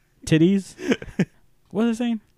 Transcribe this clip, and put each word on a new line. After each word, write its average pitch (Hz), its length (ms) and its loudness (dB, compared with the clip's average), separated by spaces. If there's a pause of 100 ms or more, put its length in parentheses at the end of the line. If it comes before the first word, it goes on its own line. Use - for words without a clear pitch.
(260)
titties. 180 480 2 (960)
What 214 160 -2
was 226 140 -4
I 247 40 -4
saying? 233 160 -4 (180)